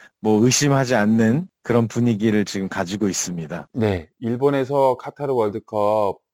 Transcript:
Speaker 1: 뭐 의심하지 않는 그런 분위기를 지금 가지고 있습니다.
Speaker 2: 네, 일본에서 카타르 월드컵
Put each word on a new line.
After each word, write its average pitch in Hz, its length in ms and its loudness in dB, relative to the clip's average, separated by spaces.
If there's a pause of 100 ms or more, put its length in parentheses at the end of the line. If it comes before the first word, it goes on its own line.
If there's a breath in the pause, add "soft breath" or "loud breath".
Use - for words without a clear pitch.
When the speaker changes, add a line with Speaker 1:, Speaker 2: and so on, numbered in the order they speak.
(200 loud breath)
Speaker 1:
뭐 107 240 4
의심하지 131 500 2
않는 113 540 2 (140)
그런 117 260 2
분위기를 110 560 0
지금 95 240 -6
가지고 98 400 -4
있습니다. 85 640 -8
Speaker 2:
네, 98 360 -2 (120)
일본에서 135 800 0
카타르 143 340 -8
월드컵 107 840 -2 (160)